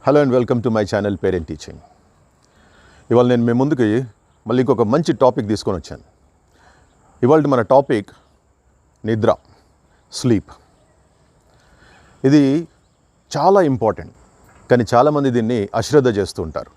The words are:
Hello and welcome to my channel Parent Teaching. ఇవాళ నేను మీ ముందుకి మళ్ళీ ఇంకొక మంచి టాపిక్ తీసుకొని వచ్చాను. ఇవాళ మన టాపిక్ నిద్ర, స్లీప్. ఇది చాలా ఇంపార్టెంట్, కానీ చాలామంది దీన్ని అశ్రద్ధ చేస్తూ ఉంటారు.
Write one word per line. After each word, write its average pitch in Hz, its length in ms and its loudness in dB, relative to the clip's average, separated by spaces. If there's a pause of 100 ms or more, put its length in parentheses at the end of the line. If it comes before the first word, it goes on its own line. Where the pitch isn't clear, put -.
Hello 147 180 2
and 123 100 2
welcome 120 260 -2
to 120 100 -2
my 107 100 0
channel 101 300 -2 (100)
Parent 92 200 -2
Teaching. - 320 -14 (1400)
ఇవాళ 123 160 4
నేను 120 180 2
మీ 120 80 0
ముందుకి 127 500 0 (440)
మళ్ళీ 127 140 0
ఇంకొక 117 200 0
మంచి 139 320 0
టాపిక్ 123 340 0
తీసుకొని 104 300 -4
వచ్చాను. - 260 -16 (1200)
ఇవాళ 151 180 4
మన 139 200 0
టాపిక్ 117 480 0 (960)
నిద్ర, 110 300 0 (760)
స్లీప్. - 400 -2 (1700)
ఇది 143 420 2 (720)
చాలా 190 240 4
ఇంపార్టెంట్, 110 520 -2 (580)
కానీ 123 220 2
చాలామంది 139 360 2
దీన్ని 117 460 -2
అశ్రద్ధ 123 420 0
చేస్తూ 95 260 -6
ఉంటారు. - 340 -12